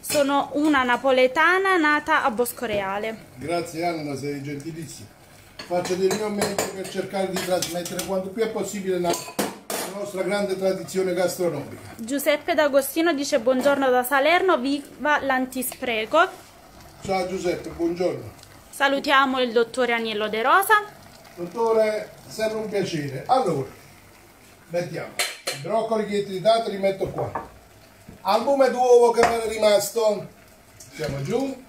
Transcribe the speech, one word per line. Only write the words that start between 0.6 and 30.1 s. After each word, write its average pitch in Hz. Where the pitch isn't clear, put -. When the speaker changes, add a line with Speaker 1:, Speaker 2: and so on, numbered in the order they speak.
Speaker 1:
napoletana 269
nata 302
a 269
Boscoreale." 214
Speaker 2:
Grazie 165
Anna, 156
sei 139
gentilissima. 147
Faccio 175
del 190
mio 214
meglio 202
per 190
cercare 190
di 180
trasmettere 175
quanto 190
più 226
è 214
possibile 190
la, 175
la -
nostra 196
grande 190
tradizione 185
gastronomica. 170
Speaker 1:
Giuseppe 285
D'Agostino 294
dice: 277
"Buongiorno 262
da 247
Salerno, 311
viva 277
l'antispreco." 254
Speaker 2:
Ciao 190
Giuseppe, 175
buongiorno. 170
Speaker 1:
Salutiamo 277
il 247
dottore 233
Aniello 220
De 214
Rosa. 381
Speaker 2:
Dottore, 214
sempre 220
un 220
piacere. 160
Allora, 170
mettiamo 165
i 135
broccoli 214
che 202
hai 196
tritato, 208
li 196
metto 190
qua. -
Albume 247
d'uovo 240
che 226
mi 226
era 226
rimasto. 214